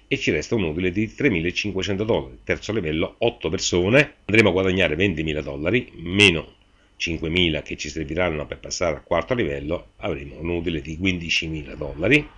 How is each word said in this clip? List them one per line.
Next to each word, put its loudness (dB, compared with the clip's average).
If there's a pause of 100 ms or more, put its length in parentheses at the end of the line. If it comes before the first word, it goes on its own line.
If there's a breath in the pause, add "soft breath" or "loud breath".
e 0
ci 0
resta 0
un 2
utile 0
di -2
tremilacinquecento 0
dollari. 0
Terzo -4
livello, -2
otto 0
persone, 2 (100)
andremo 6
a 4
guadagnare 2
ventimila 0
dollari, -2
meno 4 (440 soft breath)
cinquemila 0
che -10
ci -10
serviranno -2
per -10
passare -4
al -14
quarto -2
livello, -4
avremo -8
un -6
utile -2
di -8
quindicimila -2
dollari. 0